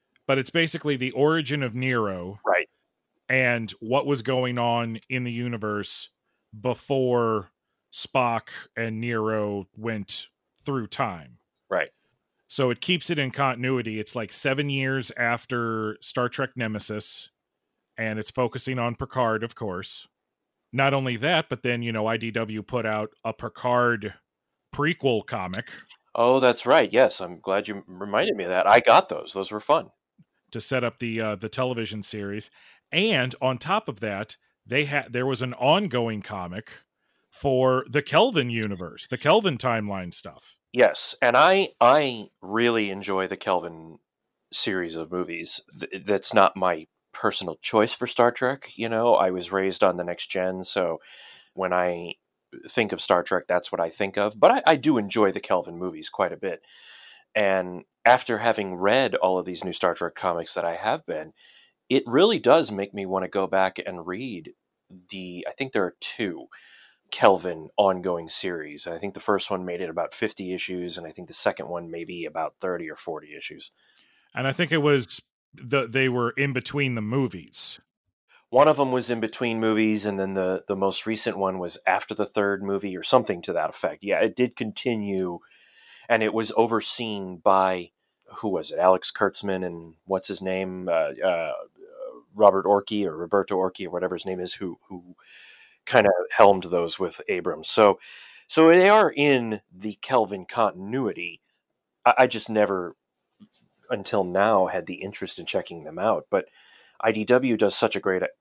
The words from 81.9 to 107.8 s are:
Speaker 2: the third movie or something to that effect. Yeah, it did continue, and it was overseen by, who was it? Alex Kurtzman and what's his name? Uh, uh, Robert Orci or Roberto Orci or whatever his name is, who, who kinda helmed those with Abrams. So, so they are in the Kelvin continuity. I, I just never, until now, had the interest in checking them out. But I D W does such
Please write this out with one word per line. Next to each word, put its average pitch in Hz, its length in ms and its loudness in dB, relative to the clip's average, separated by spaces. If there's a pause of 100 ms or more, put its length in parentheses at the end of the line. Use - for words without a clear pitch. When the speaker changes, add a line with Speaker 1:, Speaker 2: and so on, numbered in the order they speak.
Speaker 2:
the 104 100 -2
third 101 380 0
movie 98 320 -4
or 90 80 -10
something 104 380 2
to 90 120 -6
that 80 160 0
effect. - 340 -6
Yeah, 95 180 0
it 107 140 0
did 127 200 0
continue, 101 840 -4 (680)
and 113 160 4
it 107 100 2
was 110 220 -2
overseen 107 880 0
by, 95 480 4 (460)
who - 100 -6
was 87 240 -4
it? 78 80 -4
Alex 92 320 6
Kurtzman 98 540 -2
and 82 300 -12 (100)
what's 95 240 -2
his 92 120 -8
name? 92 460 -6
Uh, 80 240 0 (140)
uh, 82 260 0 (800)
Robert 98 320 6
Orci 101 400 2
or 80 120 -6
Roberto 90 400 0
Orci 92 300 -2
or - 20 -12
whatever 90 260 -4
his 85 100 -10
name 92 140 -6
is, 90 140 -8
who, 92 340 -10
who 90 280 -18 (720)
kinda 104 260 6 (200)
helmed 98 340 8
those 85 340 -2
with 90 280 -6
Abrams. 85 400 -4
So, 101 320 8 (480)
so 160 220 8
they 180 180 10
are 208 240 8
in 123 500 2 (140)
the 101 260 -8
Kelvin 101 440 0
continuity. 95 960 -4 (640)
I, 120 140 8
I 131 80 8
just 117 220 -6
never, 98 460 0 (920)
until 101 340 -2
now, 95 440 4
had 85 180 -4
the 90 160 -10
interest 95 380 -10
in 85 60 -12
checking 87 380 -6
them 78 160 -12
out. 92 300 0
But 95 160 0 (580)
I 113 80 4
D 107 140 -2
W 123 320 4
does 101 180 2
such - 200 2